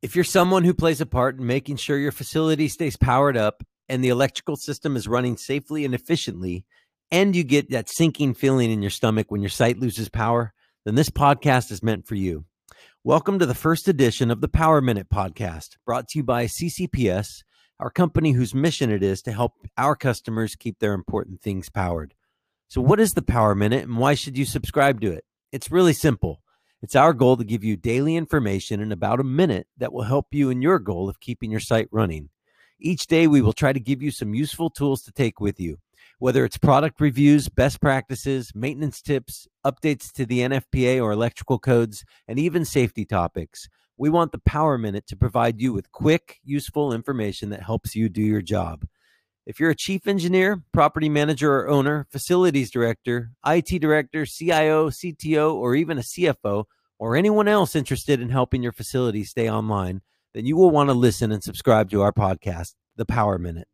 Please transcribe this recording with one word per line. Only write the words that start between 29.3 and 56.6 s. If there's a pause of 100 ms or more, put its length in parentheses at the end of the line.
that
will
help
you
in
your
goal
of
keeping
your
site
running. (500)
Each
day,
we
will
try
to
give
you
some
useful
tools
to
take
with
you, (440)
whether
it's
product
reviews,
best
practices,
maintenance
tips, (160)
updates
to
the
N
F
P
A
or
electrical
codes, (240)
and
even
safety
topics. (300)
We
want
the
Power
Minute
to
provide
you
with
quick,
useful
information
that
helps
you
do
your
job. (600)
If
you're
a
chief
engineer,
property
manager
or
owner,
facilities
director, (100)
I
T
director,
C
I
O,
C
T
O,
or
even
a
C
F
O, (320)